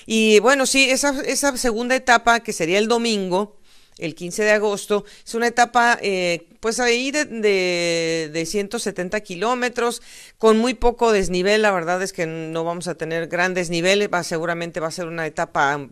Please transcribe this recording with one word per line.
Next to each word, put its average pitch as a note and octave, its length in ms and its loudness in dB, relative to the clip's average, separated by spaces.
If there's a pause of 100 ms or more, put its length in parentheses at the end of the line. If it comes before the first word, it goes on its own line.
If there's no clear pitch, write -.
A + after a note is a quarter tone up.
Y, A3 340 6
bueno, C4 260 4
sí, C4+ 240 4
esa, C4+ 320 0
esa C4 340 -2
segunda A#3+ 400 0
etapa, A#3 440 2
que A3+ 120 -8
sería F3 260 0
el A3 100 0
domingo, G#3 720 -2 (380)
el D#3+ 200 -10
quince F3 260 -6
de G#3+ 80 4
agosto, G#3 540 0 (200)
es - 120 -8
una A#3 100 0
etapa, A#3+ 560 2
eh, F3+ 460 -2 (100)
pues, A3+ 220 -4
ahí B3 320 0
de, D4+ 140 0
de, F3 1080 0
de D#3+ 140 -4
ciento G3+ 340 -4
setenta F#3+ 400 -4
kilómetros, A#3+ 800 -4 (340)
con A3 220 4
muy B3 160 0
poco A#3 380 2
desnivel. F#3+ 500 2
La G#3 80 4
verdad F3+ 320 -2
es F#3+ 100 -6
que E3+ 140 -4
no D#3+ 380 -6
vamos E3+ 240 -6
a D#3+ 80 -6
tener E3 320 -6
gran F3+ 260 -2
desnivel, F3+ 580 0
va, F3 120 0
seguramente E3+ 560 -6
va D#3+ 80 -4
a D#3+ 40 -10
ser F3 140 -8
una E3 220 -6
etapa D3 640 -2